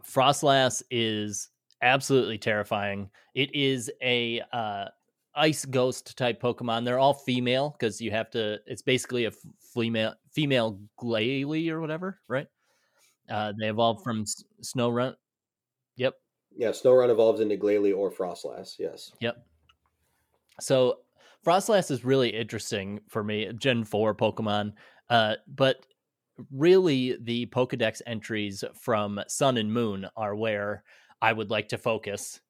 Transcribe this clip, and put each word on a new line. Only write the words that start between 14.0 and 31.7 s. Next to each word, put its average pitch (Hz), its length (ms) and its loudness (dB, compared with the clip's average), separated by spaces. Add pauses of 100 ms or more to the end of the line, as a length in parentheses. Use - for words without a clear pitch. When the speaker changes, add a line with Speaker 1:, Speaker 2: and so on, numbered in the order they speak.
Speaker 1:
from 110 180 -2
S-, - 220 -10 (180)
Snorunt. 123 540 -2 (800)
Yep. 123 180 -2 (420)
Speaker 2:
Yeah, 117 140 0
Snorunt 127 400 6
evolves 110 300 6
into 104 160 2
Glalie 101 400 2
or 95 160 -2
Froslass, 87 680 -10
yes. - 420 -10
Speaker 1:
Yep. 117 240 -6 (1160)
So 127 400 2 (440)
Froslass 190 460 2
is 117 140 -2
really 131 240 4
interesting 104 800 -6
for 110 160 -4
me, 107 340 -4
Gen 120 260 2
four 107 300 0
Pokemon. 104 600 0 (360)
Uh, 113 240 4 (140)
but 135 360 0 (680)
really 143 680 4
the 117 260 -4
Pokedex 123 600 -2
entries 104 560 -6 (180)
from 104 460 -2
Sun 135 300 2
and 107 160 -2
Moon 104 440 -2
are 104 200 -4
where 104 480 -4 (360)
I 113 120 4
would 110 180 -4
like 107 200 -2